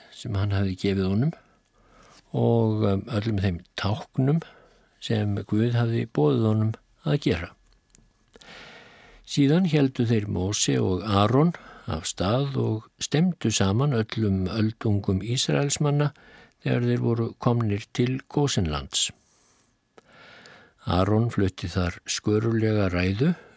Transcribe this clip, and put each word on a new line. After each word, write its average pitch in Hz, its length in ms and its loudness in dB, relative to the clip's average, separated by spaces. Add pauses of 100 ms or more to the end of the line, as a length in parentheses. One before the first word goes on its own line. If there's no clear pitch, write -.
(160)
sem 113 200 -8
hann 98 200 0
hafði 95 240 0
gefið 98 320 0
honum 127 220 0 (1000)
og, 113 540 2
um, 98 220 2
öllum 104 360 -2
þeim 90 160 0 (160)
táknum 135 680 -2 (600)
sem 104 340 -2
Guð 107 400 0
hafði 117 320 0
boðið 131 400 0
honum 110 260 2 (300)
að 147 180 0
gera. 87 300 -2 (1800)
Síðan 156 400 2
héldu 139 400 2
þeir 107 240 0
Móse 101 480 -2
og 92 240 0
Aron 110 500 4 (300)
af - 240 -6
stað 131 500 -2
og 113 300 -4 (120)
stemmdu 160 520 0
saman 110 400 2
öllum 107 560 0
öldungum 104 720 0
Ísraelsmanna 143 960 0 (500)
þegar 123 240 0
þeir 120 160 0
voru 117 320 0
komnir 113 560 0
til 127 300 -2 (100)
Gósenlands. 85 800 -2 (1800)
Aron 104 400 2
flutti 98 400 -2
þar 87 400 -4
skörulega 110 800 0
ræðu 95 460 0 (240)